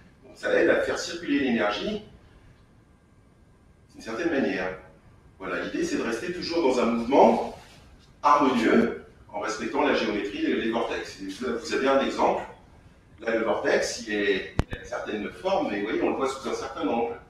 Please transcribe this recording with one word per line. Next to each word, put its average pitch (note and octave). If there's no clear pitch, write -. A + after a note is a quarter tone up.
Donc, -
ça -
aide -
à -
faire -
circuler -
l'énergie G#3
d'une -
certaine A#2
manière. G2
Voilà, -
l'idée, -
c'est -
de A3+
rester F3+
toujours E3+
dans B2
un A2+
mouvement A#2
harmonieux -
en -
respectant -
la C3+
géométrie, A2+
les, B2
les A2+
vortex. -
Et G2
vous, A#2
vous -
avez C3
un -
exemple. -
Là, A2+
le A2
vortex, -
il G#2+
est, -
il -
a -
une -
certaine -
forme, F3+
mais G#2
vous G#2
voyez, A2+
on -
le -
voit C3+
sous -
un A2+
certain -
angle. D#3